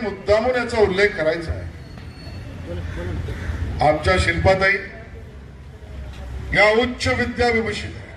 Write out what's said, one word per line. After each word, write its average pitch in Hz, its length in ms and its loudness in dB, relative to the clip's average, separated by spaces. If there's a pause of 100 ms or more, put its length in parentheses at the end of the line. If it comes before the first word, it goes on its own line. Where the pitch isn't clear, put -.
मुद्दामून 214 540 2
याचा 233 260 0
उल्लेख 202 360 4
करायचा 165 340 0
आहे. - 120 -6 (2250)
आमच्या 156 320 4
शिल्पाताई 185 560 4 (1800)
या 208 180 8
उच्च 247 360 2
विद्या 240 400 2
विभूषित 220 460 -2
आहे - 220 -14